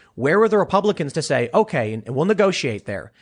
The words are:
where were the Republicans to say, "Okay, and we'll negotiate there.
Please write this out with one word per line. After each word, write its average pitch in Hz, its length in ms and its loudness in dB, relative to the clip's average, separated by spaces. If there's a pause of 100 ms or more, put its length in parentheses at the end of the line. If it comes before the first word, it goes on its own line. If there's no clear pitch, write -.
(140)
where 147 240 2
were 220 100 4
the 214 100 2
Republicans 190 560 0
to 156 80 -2
say, 123 300 0
"Okay, 117 420 0
and 110 160 -10
we'll 139 160 0
negotiate 180 580 0
there. 101 260 -8 (120)